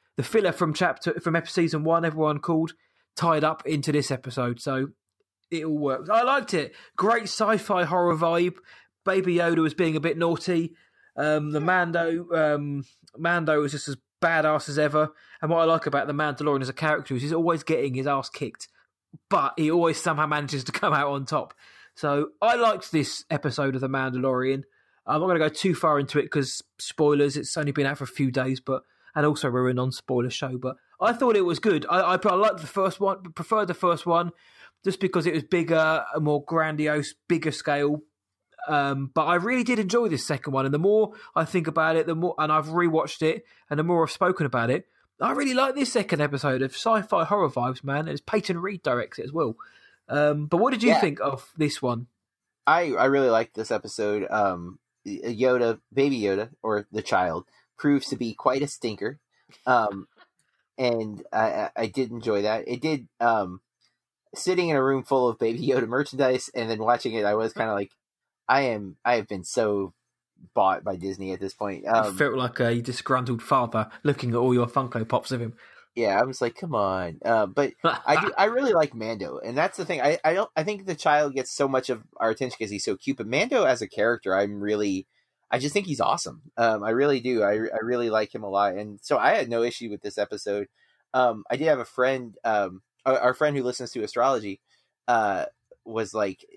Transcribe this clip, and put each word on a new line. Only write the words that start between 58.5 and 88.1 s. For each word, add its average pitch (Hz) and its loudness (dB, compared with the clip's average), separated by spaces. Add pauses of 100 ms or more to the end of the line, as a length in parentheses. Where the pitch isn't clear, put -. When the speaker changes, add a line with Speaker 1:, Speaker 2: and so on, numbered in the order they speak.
Speaker 2:
a 147 -4
stinker. 113 -6 (460)
Um, 107 2 (720)
and 113 -2
I, 107 0 (120)
I, - -4
I 113 -2
did 120 -4
enjoy 110 -2
that. 107 -2
It 123 -6
did, 147 -4 (120)
um, 104 0 (760)
sitting 175 0
in 156 2
a 135 4
room 135 2
full 127 2
of 113 -4
Baby 117 -2
Yoda 131 2
merchandise 131 0
and 117 -4
then 110 -2
watching 117 0
it, 110 0
I 104 2
was 110 0
kinda 113 -2
like, 101 -4 (560)
I 131 4
am, 107 -4
I 120 2
have 107 -2
been 95 -8
so 101 0 (600)
bought 95 2
by 95 -4
Disney 95 -8
at 90 -8
this 95 -8
point. 101 -8
Speaker 1:
You 92 -6
Speaker 2:
Um, 107 2
Speaker 1:
felt 139 0
like 123 -4
a 120 0
disgruntled 123 -2
father 120 0 (140)
looking 135 0
at 117 0
all 123 4
your 120 4
Funko 120 -2
Pops - -2
of 120 -4
him. 117 -8 (400)
Speaker 2:
Yeah, 104 2
I 117 6
was 131 -6
like, 120 -2
"Come 165 -6
on." 92 0
Uh, 113 4
but 123 0 (100)
I 151 2
do, - 0
Speaker 1:
<laughs> - -10
Speaker 2:
I 196 4
really 247 2
like 156 2
Mando, 110 -8
and 120 -8
that's 175 0
the 185 -6
thing. 160 -4
I, 147 2
I 160 2
don't, 208 -2
I 160 -2
think 196 -6
the 185 -4
child 147 2
gets 131 -4
so 143 0
much 131 0
of 113 -4 (140)
our 113 0
attention 120 -4
'cause 110 -4
he's 101 -6
so 104 0
cute, 135 -6
but 110 -8
Mando 202 0
as 131 2
a 104 -8
character, 110 0
I'm 101 0
really, 101 -2 (420)
I 120 0
just 143 -4
think 196 -2
he's 143 -4
awesome. - -2 (120)
Um, 110 2
I 110 0
really 135 2
do. 117 0
I, 101 4
I 110 -2
really 117 -2